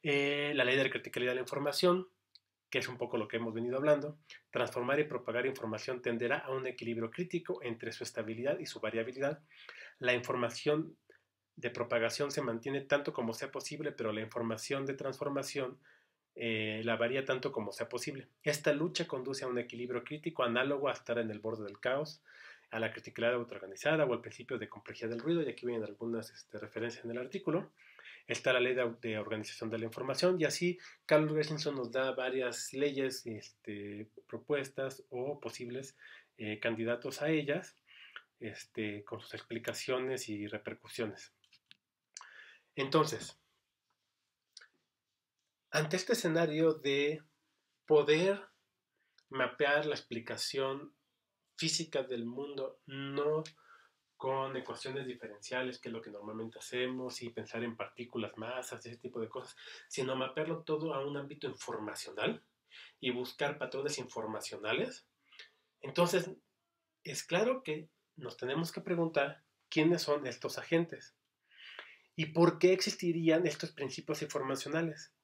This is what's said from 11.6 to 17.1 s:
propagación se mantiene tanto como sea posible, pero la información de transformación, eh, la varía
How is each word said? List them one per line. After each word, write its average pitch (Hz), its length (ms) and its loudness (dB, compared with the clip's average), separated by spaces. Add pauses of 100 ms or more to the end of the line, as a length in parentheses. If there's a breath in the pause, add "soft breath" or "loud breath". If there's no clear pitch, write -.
propagación 117 600 2
se 139 120 0
mantiene 127 400 0
tanto 139 300 2
como 117 200 0
sea 131 180 -6
posible, 143 400 -6
pero 113 220 -2
la 107 80 -2
información 117 680 -2
de 139 80 -2
transformación, 135 840 -2 (560 soft breath)
eh, 110 480 0
la 113 120 4
varía 127 280 2